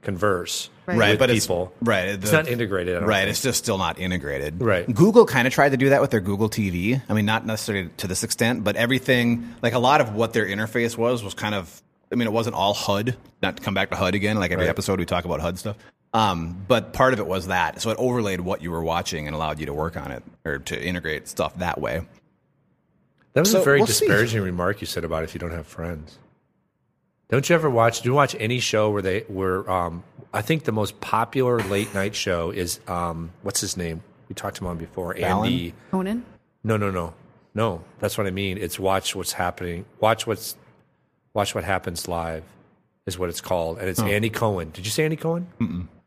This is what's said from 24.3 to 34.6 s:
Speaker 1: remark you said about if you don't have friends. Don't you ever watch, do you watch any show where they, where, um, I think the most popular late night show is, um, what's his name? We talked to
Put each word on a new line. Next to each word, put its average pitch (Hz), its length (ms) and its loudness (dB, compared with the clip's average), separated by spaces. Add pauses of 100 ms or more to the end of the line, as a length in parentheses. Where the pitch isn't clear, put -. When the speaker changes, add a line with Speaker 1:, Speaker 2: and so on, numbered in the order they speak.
Speaker 1:
remark 90 400 -2
you - 60 -8
said 82 180 -6
about 80 180 -2
if 76 100 -10
you - 60 -10
don't 85 120 -6
have 85 160 -8
friends. 82 500 -10 (1120)
Don't 135 180 2
you 175 80 6
ever 156 140 2
watch, 117 320 4
do 120 80 0
you 127 40 2
watch 143 260 2
any 120 200 0
show 107 300 2
where 104 120 0
they, 95 280 0
where, 95 400 -2
um, 87 340 -2 (300)
I 107 80 -2
think 160 240 -2
the 113 80 0
most 107 260 -2
popular 120 600 0
late 101 340 -2
night 101 220 -2
show 87 360 -2
is, 90 360 -4
um, 85 440 -6 (100)
what's 98 200 -4
his 98 160 -6
name? 85 260 -6 (240)
We 101 80 -12
talked - 220 -8
to - 60 -10